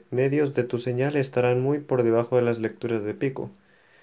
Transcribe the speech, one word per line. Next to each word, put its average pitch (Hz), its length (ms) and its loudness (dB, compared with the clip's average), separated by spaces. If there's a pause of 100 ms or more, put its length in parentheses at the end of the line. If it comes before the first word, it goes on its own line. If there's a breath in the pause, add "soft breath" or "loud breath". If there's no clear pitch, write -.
(100)
medios 139 420 0
de 123 120 0
tu 120 140 -4
señal 127 380 -2
estarán 123 460 2
muy 143 160 0
por 131 240 0
debajo 117 340 2
de 120 60 4
las 117 160 2
lecturas 113 460 -4
de 107 100 -4
pico. 135 360 -6 (520 soft breath)